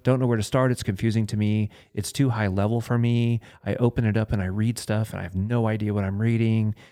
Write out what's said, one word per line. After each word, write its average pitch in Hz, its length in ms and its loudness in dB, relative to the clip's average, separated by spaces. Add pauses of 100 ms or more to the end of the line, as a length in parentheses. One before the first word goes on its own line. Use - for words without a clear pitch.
"Don't 127 160 2
know 127 80 2
where 120 80 2
to 110 80 0
start. 127 280 2
It's 120 120 -4
confusing 110 440 0
to 107 100 -4
me. 107 320 2 (240)
It's - 180 -6
too 135 200 0
high 110 160 0
level 101 340 0
for 120 160 -2
me. 117 420 2 (240)
I 101 120 -4
open 120 280 0
it 107 140 2
up 110 160 0
and 101 80 0
I 92 60 -2
read 107 320 -2
stuff 110 340 -2
and 95 80 -8
I - 20 -8
have 92 120 -10
no 113 320 0
idea 107 260 -2
what 101 100 0
I'm 98 160 -2
reading." 110 560 2 (160)